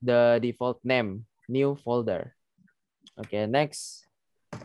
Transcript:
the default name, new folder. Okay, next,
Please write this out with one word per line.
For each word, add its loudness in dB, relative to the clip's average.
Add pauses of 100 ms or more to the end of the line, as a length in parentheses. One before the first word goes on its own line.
the 6
default -4
name, 0 (200)
new 0
folder. -4 (840)
Okay, -4
next, -4 (600)